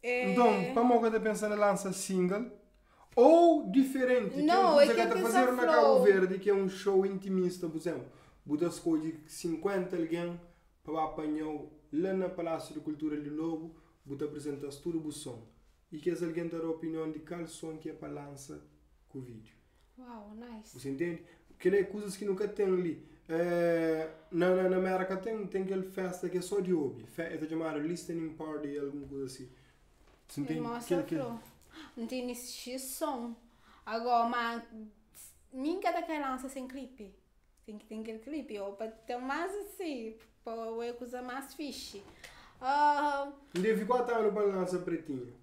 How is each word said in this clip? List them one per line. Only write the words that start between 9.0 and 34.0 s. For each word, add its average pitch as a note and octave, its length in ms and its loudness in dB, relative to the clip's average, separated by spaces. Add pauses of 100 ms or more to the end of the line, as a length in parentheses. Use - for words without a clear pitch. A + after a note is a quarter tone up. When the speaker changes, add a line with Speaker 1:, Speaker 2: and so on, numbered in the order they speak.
Speaker 2:
cinquenta F3+ 720 -4
alguém E3+ 420 -4 (440)
para D#3+ 200 -4
apanhar D#3 580 -4 (300)
lá F3+ 220 0
na F#3 160 0
Palácio E3 440 -6
de D3+ 80 -8
Cultura D3 380 -4
de D3 100 -8
Lobo. D#3+ 460 -6 (300)
Buda C#3 200 -8
apresenta C#3+ 440 -8
tudo D#3+ 360 -6
o D3+ 60 -6
som. G2+ 360 -12 (440)
E D#3+ 60 -12
que D3 120 -2
esse E3 140 -4
alguém E3 240 -4
terá E3 180 -6
a E3 40 -4
opinião D#3+ 420 -4
de D3+ 80 -8
qual E3+ 280 -10
som D#3+ 300 -12
que D#3 120 -10
é D3+ 40 -10
para D3 180 -12
lançar C#3+ 480 -14 (500)
com C3+ 100 -12
o - 20 -12
vídeo. A2+ 340 -18 (420)
Speaker 1:
Uau, A#3 380 -18
nice. A3 420 -16
Speaker 2:
Você B2+ 120 -10
entende? E3 340 -4 (240)
Porque - 220 -2
é G3 140 4
coisas G3+ 340 -6
que G#3 80 -6
nunca G3+ 240 -2
tem G3+ 160 0
ali. F3+ 420 0 (220)
É, E3 800 2 (200)
na, F3+ 240 4
na, F#3 160 4
na F#3 60 4
América F#3 420 0
tem, G#3+ 300 -6
tem F#3+ 160 -2
aquela F#3+ 200 -2
festa F#3 460 -6
que F3+ 80 -2
é F3 40 0
só G3+ 180 -2
de F3+ 140 0
hobby. B2 340 -2
Fe-, - 160 -10
é D#3 260 -6
chamada D#3+ 300 -4
listening E3 540 -6
party, D3 440 -8
alguma C#3 300 -8
coisa C#3 180 -8
assim. B2+ 240 -14 (760)
Você - 140 -8
Speaker 1:
Ele C#3+ 120 -4
Speaker 2:
entende? D#3+ 140 -4
Speaker 1:
mostra A#3 360 -2
Speaker 2:
Que, E3+ 120 -6
que D#3 60 -2
Speaker 1:
flow. A#3 180 -8 (580)
Não A3+ 100 -8
tem B3 240 -6
esse - 480 -12
som. B3+ 560 -6 (500)
Agora, A#3 440 2